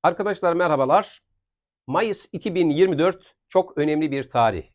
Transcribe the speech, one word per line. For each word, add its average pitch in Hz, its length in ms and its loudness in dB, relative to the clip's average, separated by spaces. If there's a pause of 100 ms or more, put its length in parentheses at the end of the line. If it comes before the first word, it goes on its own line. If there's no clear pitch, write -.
Arkadaşlar 185 480 0
merhabalar. 160 680 0 (640)
Mayıs 196 440 -4
iki 170 240 -8
bin 170 140 2
yirmi 160 300 2
dört 180 360 -2 (140)
çok 185 280 -2
önemli 151 340 0
bir 135 180 -6
tarih. 110 340 0 (120)